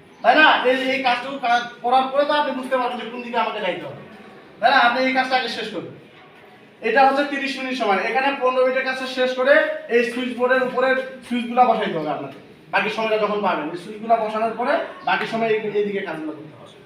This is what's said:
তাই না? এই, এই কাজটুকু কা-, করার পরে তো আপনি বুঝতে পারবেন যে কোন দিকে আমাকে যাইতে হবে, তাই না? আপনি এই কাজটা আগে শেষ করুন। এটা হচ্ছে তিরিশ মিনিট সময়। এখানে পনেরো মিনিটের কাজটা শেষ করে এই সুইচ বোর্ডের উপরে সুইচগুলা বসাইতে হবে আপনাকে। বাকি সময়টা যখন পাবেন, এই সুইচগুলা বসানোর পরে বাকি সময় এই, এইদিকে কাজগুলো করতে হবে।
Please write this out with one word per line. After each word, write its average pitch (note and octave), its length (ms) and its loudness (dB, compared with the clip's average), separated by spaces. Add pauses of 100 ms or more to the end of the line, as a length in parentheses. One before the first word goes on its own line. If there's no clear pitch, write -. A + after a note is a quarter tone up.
(220)
তাই A#3+ 140 6
না? D4+ 120 8 (180)
এই, B3+ 120 4 (140)
এই C4+ 120 0
কাজটুকু B3+ 360 -2
কা-, A#3+ 320 0 (100)
করার B3+ 260 4
পরে C#4+ 180 2
তো D4 80 0
আপনি D4 260 0
বুঝতে B3+ 180 -4
পারবেন A#3+ 220 -2
যে A3 120 -10
কোন A#3+ 120 -10
দিকে A#3 140 -4
আমাকে A3 240 -2
যাইতে F3 240 -4
হবে, - 160 -12 (560)
তাই A#3+ 140 4
না? C4+ 60 4 (100)
আপনি B3 180 2
এই B3+ 80 0
কাজটা B3+ 240 0
আগে A#3 200 0
শেষ G#3 140 -8
করুন। D#3+ 220 -10 (880)
এটা A#3+ 220 2
হচ্ছে C4+ 260 4
তিরিশ C4+ 260 -4
মিনিট C4 260 -6
সময়। G3+ 180 2 (100)
এখানে C4 180 0 (100)
পনেরো B3+ 260 2
মিনিটের B3+ 240 0
কাজটা C4 200 -4 (100)
শেষ B3+ 120 2 (100)
করে C4+ 140 6 (360)
এই A#3 120 4 (100)
সুইচ B3 260 -4
বোর্ডের B3 300 2
উপরে B3+ 220 0 (380)
সুইচগুলা A#3+ 420 2
বসাইতে F3+ 300 0
হবে D3+ 160 -4
আপনাকে। - 240 -10 (340)
বাকি G3 220 0
সময়টা A3 280 0
যখন G3+ 220 -2
পাবেন, D#3+ 280 -2
এই F3 100 -10
সুইচগুলা A3 400 0
বসানোর G#3+ 360 -2
পরে C4 140 0 (320)
বাকি F#3+ 260 0
সময় A3+ 220 0
এই, G#3+ 60 2 (180)
এইদিকে G3 300 -2
কাজগুলো D#3 300 -8
করতে D#3 180 -18
হবে। - 200 -20 (100)